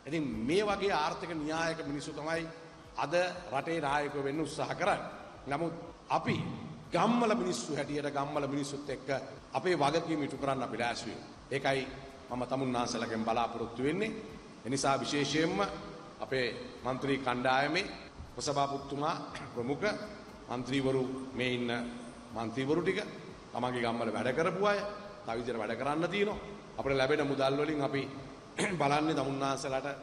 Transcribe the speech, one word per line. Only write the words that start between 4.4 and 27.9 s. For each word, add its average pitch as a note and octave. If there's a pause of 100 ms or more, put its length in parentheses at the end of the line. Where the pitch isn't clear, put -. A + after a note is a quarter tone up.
උත්සාහ C3+
කරන්නේ. - (200)
නමුත් D#3+ (340)
අපි E3 (500)
ගම්වල A3
මිනිස්සු F3+
හැටියට C#3+
ගම්වල C#3
මිනිස්සුත් C#3
එක්ක B2+ (400)
අපේ F3
වගකීම D3+
ඉටු C3+
කරන්න C3
අපි G#2+
ලෑස්ති A2+
වෙනවා. D#2+ (180)
ඒකයි C3+ (440)
මම B2
තමුන්නාන්සලගෙන් A#2+
බලාපොරොත්තු A#2
වෙන්නේ. F#3 (480)
ඒ A2
නිසා C3+
විශේෂයෙන්ම D3 (560)
අපේ B2+ (320)
മന്ത്രി C3
කණ්ඩායමේ C3 (440)
උපසභාපතිතුමා C#3+ (340)
ප්‍රමුඛ C#3 (600)
මන්ත්‍රිවරු C3 (280)
මේ B2+
ඉන්න A#2+ (600)
මන්ත්‍රිවරු C3
ටික F#3 (480)
තමන්ගේ B2
ගම්වල A#2
වැඩ A2
කරපු F3
අය G3+ (400)
තව A#2
විදිහට A#2
වැඩ A2
කරන්න D3
තියෙනවා. G3+ (340)
අපිට C3+
ලැබෙන D3
මුදල් C3+
වලින් D3
අපි C#3 (420)